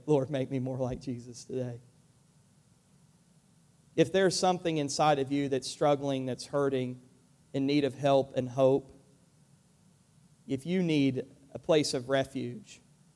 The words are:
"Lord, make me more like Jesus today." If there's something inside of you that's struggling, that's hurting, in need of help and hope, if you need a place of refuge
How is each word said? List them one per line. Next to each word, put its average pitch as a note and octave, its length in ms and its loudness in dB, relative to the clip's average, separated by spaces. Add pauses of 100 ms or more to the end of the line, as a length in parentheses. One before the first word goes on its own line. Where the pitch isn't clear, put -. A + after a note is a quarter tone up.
"Lord, C#3 240 2
make C3 220 -4
me C3+ 80 -2
more B2+ 180 -4
like B2+ 220 -4
Jesus A#2+ 460 -12
today." B2 340 -8 (2250)
If - 160 2
there's F#3+ 260 2
something F3+ 380 0
inside D3+ 440 2
of C3+ 120 -4
you C#3+ 160 0
that's C3 220 -2
struggling, C#3 560 0
that's B2 220 -6
hurting, C3 520 -2 (540)
in C3+ 120 -2
need C#3+ 200 2
of B2+ 100 -2
help C3+ 400 2
and B2+ 140 -2
hope, C3+ 420 2 (1500)
if C3 200 -8
you F3+ 180 0
need C#3 420 0 (280)
a - 40 -10
place D#3 360 2
of B2+ 160 -6
refuge B2+ 720 -4 (340)